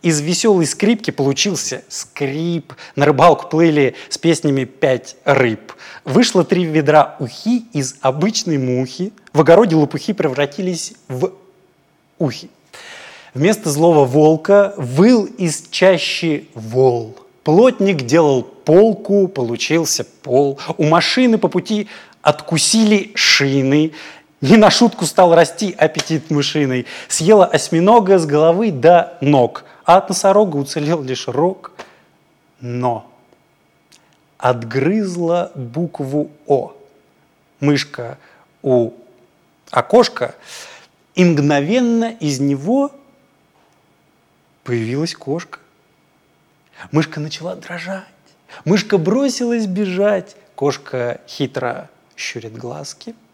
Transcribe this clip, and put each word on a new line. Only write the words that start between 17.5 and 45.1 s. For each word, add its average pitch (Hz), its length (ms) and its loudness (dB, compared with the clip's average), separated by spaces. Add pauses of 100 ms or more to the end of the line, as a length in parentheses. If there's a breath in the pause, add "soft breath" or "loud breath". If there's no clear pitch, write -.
делал 139 400 2
полку, 196 880 2
получился 143 720 -4
пол. 139 560 -2 (200 loud breath)
У - 40 0
машины 208 560 2
по - 80 -2
пути 208 400 -4 (340 loud breath)
откусили 208 960 0
шины. 139 760 2 (480 loud breath)
Не 147 160 6
на 214 120 8
шутку - 380 2
стал 180 260 4
расти 170 460 2
аппетит 156 500 -2
мышиный. 139 580 -2 (200 loud breath)
Съела 190 400 4
осьминога 190 720 2
с 160 80 0
головы 165 460 2
до 156 480 2
ног, 135 420 0 (220 soft breath)
а 175 140 6
от 190 100 -2
носорога 196 480 0
уцелел 147 480 -4
лишь 127 240 -8
рог. 156 420 -4 (920 loud breath)
Но 123 480 -6 (1300 soft breath)
отгрызла 170 1160 -2
букву 143 800 -6 (160)
О 123 240 -2 (880)
мышка 139 580 -4 (440 soft breath)
у 123 280 0 (800)
окошка, 127 640 0 (800 loud breath)
и 185 100 2
мгновенно 175 920 0
из 139 220 -4
него 160 500 -2 (1700)
появилась 123 500 -6